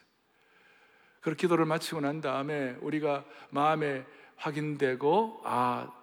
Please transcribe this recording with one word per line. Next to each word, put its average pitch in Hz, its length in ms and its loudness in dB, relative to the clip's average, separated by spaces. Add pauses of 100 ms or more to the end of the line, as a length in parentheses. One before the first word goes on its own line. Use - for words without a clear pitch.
(1200)
그렇게 156 220 -2
기도를 170 220 4
마치고 160 360 -2
난 147 200 -2
다음에 139 600 -2
우리가 147 440 -2 (260)
마음에 143 540 0 (320)
확인되고, 151 1080 0
"아, 123 460 0 (120)